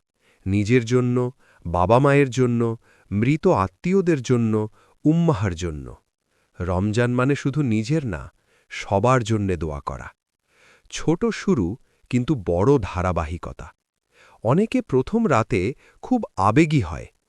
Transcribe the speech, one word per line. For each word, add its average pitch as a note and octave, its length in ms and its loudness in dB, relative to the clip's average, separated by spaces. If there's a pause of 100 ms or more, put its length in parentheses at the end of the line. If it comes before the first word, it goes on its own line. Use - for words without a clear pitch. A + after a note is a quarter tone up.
(460)
নিজের G#2 400 2
জন্য, B2 460 0 (340)
বাবা-মায়ের B2+ 640 4
জন্য, A#2 480 0 (340)
মৃত B2+ 360 0
আত্মীয়দের E3+ 760 0
জন্য, A2 460 0 (360)
উম্মাহার D3 520 2
জন্য। D2+ 400 -8 (640)
রমজান G2+ 520 0
মানে B2+ 240 0
শুধু C#3+ 260 -4
নিজের B2+ 460 -2
না, D#2+ 260 -10 (360)
সবার A#2+ 540 0
জন্যে G2+ 340 -2
দোয়া D2+ 220 -6
করা। B1+ 280 -10 (840)
ছোট - 360 -2
শুরু, C3+ 520 0 (320)
কিন্তু A#2+ 380 -2
বড় G2+ 340 4
ধারাবাহিকতা। F2 920 -6 (680)
অনেকে G3+ 380 0
প্রথম G3+ 480 0
রাতে A2+ 440 0 (280)
খুব A#3 220 0 (140)
আবেগী C#3 440 4
হয়, D#2 240 -8 (240)